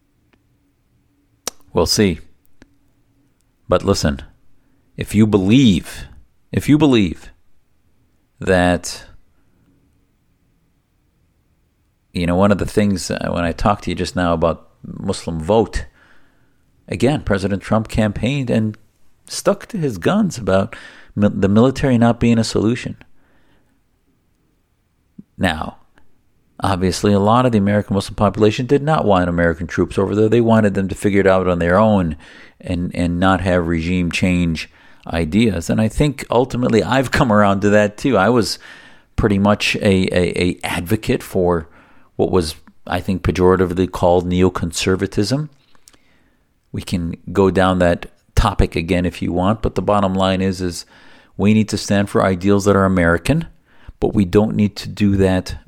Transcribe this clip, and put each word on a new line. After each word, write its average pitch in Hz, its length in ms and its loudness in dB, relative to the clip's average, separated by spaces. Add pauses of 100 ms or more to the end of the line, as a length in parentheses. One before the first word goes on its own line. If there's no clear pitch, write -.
(1700)
We'll 85 140 0
see. 95 340 0 (1500)
But 90 160 0
listen, 82 360 0 (760)
if - 180 -8
you 107 120 4
believe, 104 800 2 (460)
if - 160 -2
you 143 80 6
believe 123 540 0 (1080)
that, 90 680 0 (3000)
you 87 140 -4
know, 87 100 -2
one 101 160 2
of 92 60 0
the - 80 -4
things, 101 440 -2
uh, 50 220 -6
when 87 120 -4
I 82 80 -2
talked - 320 -2
to 87 60 -6
you 87 60 -4
just 90 200 -6
now 87 180 0
about 82 360 -2 (120)
Muslim - 580 -8
vote, 98 460 0 (1040)
again, 117 340 0
President 98 400 -2
Trump 110 260 -2
campaigned 117 640 -2
and 110 260 -2 (500)
stuck - 400 -4
to 214 120 -8
his 131 200 -4
guns 180 380 0
about 98 400 -2 (400)
mil-, 104 140 2
the 98 180 0
military 127 480 2
not 117 240 2
being 117 180 2
a 110 60 2
solution. 107 520 -2 (2500)
Now, - 400 -4 (800)
obviously, 95 520 0
a 101 60 4
lot 113 280 2
of 120 60 0
the 110 60 2
American 101 360 0
Muslim 98 200 -4
population 107 520 0
did 139 160 2
not 151 240 0
want 90 220 2
American 85 380 0
troops - 320 -2
over 98 160 -2
there. 110 140 2
They 117 140 4
wanted 110 320 2
them 95 140 -2
to 92 60 -8
figure 98 260 0
it 95 60 4
out 95 220 4
on 87 100 2
their 87 200 2
own 98 380 2 (440)
and, 87 340 -6
and 87 240 -2
not 92 220 2
have 90 260 0
regime 85 460 -2
change 87 580 -2 (360)
ideas. 85 600 0
And 110 120 0
I 110 80 2
think 147 420 -2
ultimately 123 520 0
I've 123 280 -2
come 123 220 0
around 101 300 4
to 104 80 2
that 104 260 2
too. 131 200 0
I 95 120 4
was 117 300 0 (580)
pretty 101 220 4
much 104 380 2
a, 95 360 2
a, - 300 0
a 90 200 -2
advocate - 600 -4
for 87 460 -2 (480)
what - 140 0
was, 85 240 0 (320)
I 90 140 -6
think, 92 220 -4
pejoratively 90 680 2
called 87 380 0
neoconservatism. 95 1200 -2 (1200)
We 92 100 -8
can 87 340 -6 (160)
go 95 180 4
down 92 300 2
that 87 260 0 (280)
topic - 420 2
again 85 280 -2
if 85 160 -6
you 87 120 -4
want, 92 300 0
but 104 120 -4
the 95 80 -2
bottom 101 320 0
line 95 260 0
is, 95 200 -4
is 87 260 -6 (500)
we 104 180 2
need 107 140 2
to 98 100 -4
stand 101 300 -2
for 113 160 0
ideals 98 400 2
that 101 120 4
are 95 80 4
American, 92 600 0 (540)
but - 140 -2
we 107 100 2
don't 104 320 2
need 104 200 0
to - 120 -12
do 101 280 0
that 92 400 0 (120)